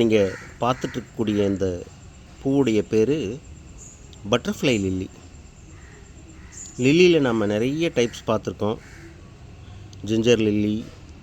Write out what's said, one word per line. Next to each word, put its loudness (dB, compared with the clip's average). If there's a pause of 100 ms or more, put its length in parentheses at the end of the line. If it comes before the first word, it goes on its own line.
நீங்க 4 (420)
பார்த்துட்டு -2
இருக்கக்கூடிய -2 (140)
இந்த -2 (760)
பூவுடைய 2 (100)
பேரு 2 (1120)
பட்டர்ஃப்ளை 0 (100)
லில்லி. -4 (1800)
லில்லியில 6
நம்ம 2
நிறைய 0
டைப்ஸ் -2
பார்த்துருக்கோம். -2 (1300)
ஜிஞ்சர் -2
லில்லி, -4 (380)